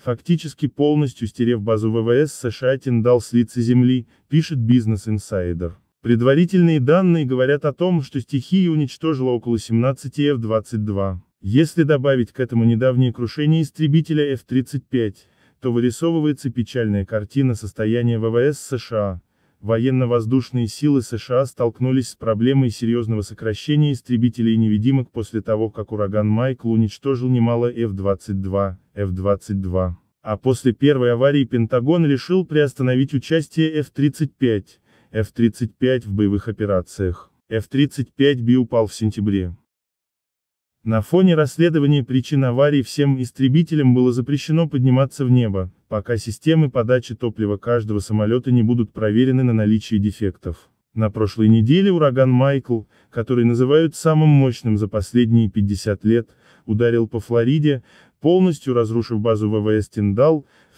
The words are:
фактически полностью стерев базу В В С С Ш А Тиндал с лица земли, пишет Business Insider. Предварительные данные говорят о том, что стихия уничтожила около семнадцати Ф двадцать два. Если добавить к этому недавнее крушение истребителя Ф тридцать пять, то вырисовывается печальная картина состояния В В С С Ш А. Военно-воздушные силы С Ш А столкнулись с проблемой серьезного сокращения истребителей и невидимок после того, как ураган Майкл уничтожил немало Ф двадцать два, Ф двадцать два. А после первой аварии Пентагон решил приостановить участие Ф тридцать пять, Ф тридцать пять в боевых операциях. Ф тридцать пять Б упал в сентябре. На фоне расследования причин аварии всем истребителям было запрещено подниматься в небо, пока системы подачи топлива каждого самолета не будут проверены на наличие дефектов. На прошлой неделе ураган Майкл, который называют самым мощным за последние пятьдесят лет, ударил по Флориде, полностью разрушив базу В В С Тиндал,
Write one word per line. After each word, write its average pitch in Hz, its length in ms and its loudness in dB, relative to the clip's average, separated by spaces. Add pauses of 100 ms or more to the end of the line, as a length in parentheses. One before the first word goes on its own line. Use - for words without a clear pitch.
фактически 156 640 -4
полностью 143 600 -2
стерев 117 320 -2
базу 110 300 0
В 113 120 -2
В 113 80 0
С 147 220 0
С - 180 -8
Ш 127 200 -4
А 135 80 -2
Тиндал 120 420 2
с - 140 -6
лица 120 260 0
земли, 123 460 2 (220)
пишет 156 300 0
Business 113 500 0
Insider. 90 640 -4 (280)
Предварительные 156 800 2
данные 165 460 2
говорят 131 400 0
о 143 80 -2
том, 175 260 0
что 135 180 -6
стихия 170 520 0
уничтожила 143 600 -2
около 120 280 -2
семнадцати 127 640 -2
Ф 143 160 0
двадцать 110 460 -4
два. 98 380 -4 (200)
Если 151 400 2
добавить 135 500 0
к - 80 -6
этому 117 240 0
недавнее 123 480 2
крушение 151 480 0
истребителя 151 720 0
Ф 123 120 -8
тридцать 127 420 -4
пять, 113 420 -4 (320)
то 127 100 -4
вырисовывается 139 800 0
печальная 107 540 -2
картина 117 500 -2
состояния 113 640 -2
В 113 120 -2
В 117 80 -2
С 143 200 0
С - 200 -8
Ш 113 180 -10
А. 98 240 -4 (400)
Военно-воздушные 120 1080 0
силы 143 340 0
С 113 160 -8
Ш 127 240 -2
А - 20 0
столкнулись 127 640 -2
с - 80 -20
проблемой 120 540 0
серьезного 113 500 -4
сокращения 139 720 -2
истребителей 117 640 0
и - 20 0
невидимок 113 540 0
после 110 320 -8
того, 110 260 -2
как 107 240 -12
ураган 104 340 -2
Майкл 117 460 -2
уничтожил 120 560 -2
немало 120 420 0
Ф 117 220 -4
двадцать 98 480 -4
два, 95 380 -4 (160)
Ф 101 160 -4
двадцать 98 500 -2
два. 92 380 -2 (240)
А 107 160 -6
после 127 340 0
первой 131 400 2
аварии 139 320 2
Пентагон 127 600 0
решил 165 400 0
приостановить 135 680 -2
участие 156 680 -2
Ф 139 100 -6
тридцать 143 440 -4
пять, 110 460 -2 (320)
Ф 107 180 -4
тридцать 117 460 -2
пять 127 300 -2
в 101 60 -10
боевых 101 360 0
операциях. 98 840 -4 (200)
Ф 110 180 -6
тридцать 131 460 -2
пять 139 260 -2
Б 120 140 2
упал 117 320 0
в - 80 -10
сентябре. 101 600 -4 (1300)
На 110 200 -2
фоне 180 320 4
расследования 147 680 2
причин 131 400 -2
аварии 135 380 2
всем 139 400 0
истребителям 135 720 2
было 127 200 4
запрещено 143 540 -2
подниматься 131 600 0
в 123 40 2
небо, 101 400 0 (180)
пока 110 280 -4
системы 151 540 0
подачи 120 440 0
топлива 104 440 -2
каждого 110 400 -2
самолета 110 520 0
не 123 120 4
будут 117 280 0
проверены 127 520 0
на 123 100 2
наличие 107 480 0
дефектов. 98 720 -6 (240)
На 110 160 -2
прошлой 110 380 0
неделе 139 440 4
ураган 135 380 2
Майкл, 127 540 0 (260)
который 120 340 0
называют 135 500 2
самым 156 360 2
мощным 123 480 2
за 104 100 -2
последние 113 600 2
пятьдесят 101 520 -2
лет, 110 280 0 (340)
ударил 117 420 0
по 113 140 -6
Флориде, 131 600 0 (400)
полностью 170 500 2
разрушив 113 480 0
базу 107 300 0
В 107 100 0
В 107 80 -2
С 107 220 0
Тиндал, 123 560 0 (320)